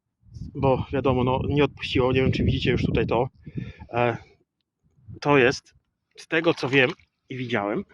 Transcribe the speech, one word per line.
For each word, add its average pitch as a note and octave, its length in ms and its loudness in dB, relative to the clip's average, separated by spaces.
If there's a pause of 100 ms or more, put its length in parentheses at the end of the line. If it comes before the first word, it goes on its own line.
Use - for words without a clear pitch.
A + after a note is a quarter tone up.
(540)
bo C3 380 0
wiadomo, B2+ 320 0
no, B2+ 240 0
nie C#3+ 160 2
odpuściło, C3 480 -2
nie C3 100 2
wiem, C3 100 0
czy - 120 -2
widzicie - 260 0
już A#2+ 120 0
tutaj - 240 0
to. A#2+ 220 0 (640)
E, A#2+ 260 0 (1040)
to C#3+ 180 4
jest, C3 360 2 (420)
z - 120 -20
tego E3 260 2
co C#3+ 140 -6
wiem C3 220 4 (380)
i C3 80 -12
widziałem, A#2+ 580 -4